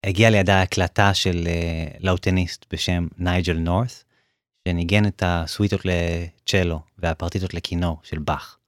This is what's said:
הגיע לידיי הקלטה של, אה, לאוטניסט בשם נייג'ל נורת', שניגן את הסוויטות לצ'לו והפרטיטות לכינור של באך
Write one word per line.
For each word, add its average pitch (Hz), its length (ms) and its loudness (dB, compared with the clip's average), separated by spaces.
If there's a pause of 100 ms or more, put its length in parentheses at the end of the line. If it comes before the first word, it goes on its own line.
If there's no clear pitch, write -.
הגיע 104 240 6
לידיי 98 320 4
הקלטה 98 520 2
של, 87 320 0
אה, 85 400 -2 (140)
לאוטניסט 92 720 0
בשם 87 340 -2 (120)
נייג'ל 90 400 0
נורת', 90 460 -2 (640)
שניגן 90 380 2
את - 200 -2
הסוויטות 87 580 0
לצ'לו 85 960 -2 (180)
והפרטיטות 87 560 -4
לכינור 87 480 -4
של - 160 -8
באך 76 500 -8